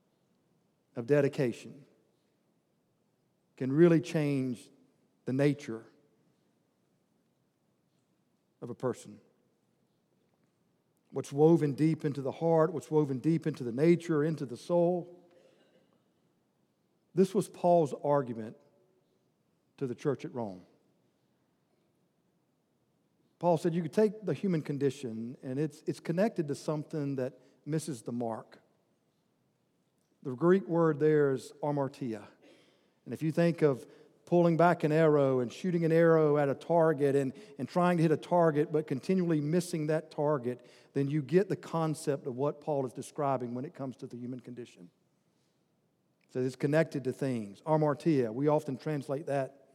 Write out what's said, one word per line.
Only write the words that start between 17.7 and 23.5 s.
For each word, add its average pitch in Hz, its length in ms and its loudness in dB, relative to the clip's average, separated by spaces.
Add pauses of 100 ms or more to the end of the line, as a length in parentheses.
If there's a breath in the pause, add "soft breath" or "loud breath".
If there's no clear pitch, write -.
argument 123 520 -2 (1200)
to 139 80 -6
the 120 80 -6
church 139 320 -6
at - 80 -14
Rome. 101 260 -8 (2750)
Paul 170 180 2